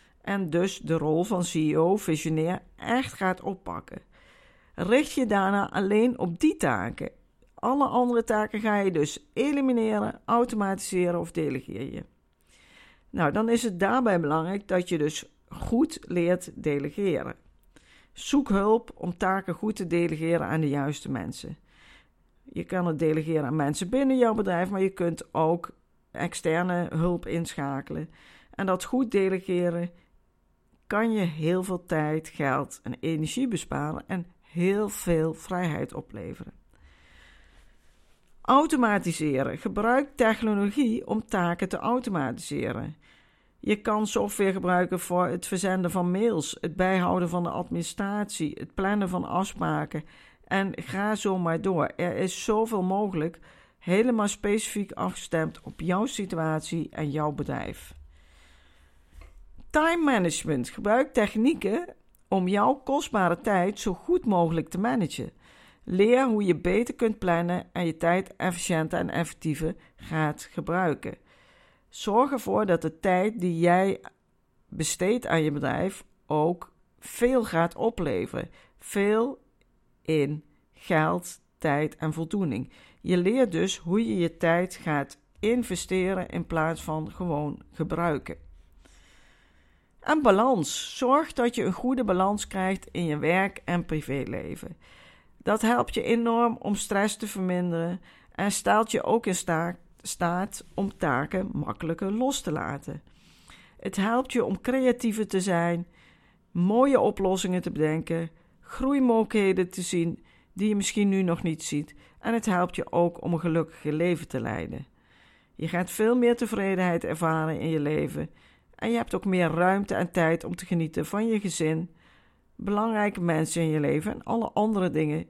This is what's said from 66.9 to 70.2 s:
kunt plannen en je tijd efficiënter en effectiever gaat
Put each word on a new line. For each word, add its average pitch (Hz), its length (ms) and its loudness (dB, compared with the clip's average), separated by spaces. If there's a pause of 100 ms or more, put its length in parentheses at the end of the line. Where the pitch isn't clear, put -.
kunt 220 240 -2
plannen 175 540 0
en 175 140 -2
je 160 100 -2
tijd 175 400 0
efficiënter 170 640 -2
en 175 120 -2
effectiever 160 640 -4 (220)
gaat 156 560 -4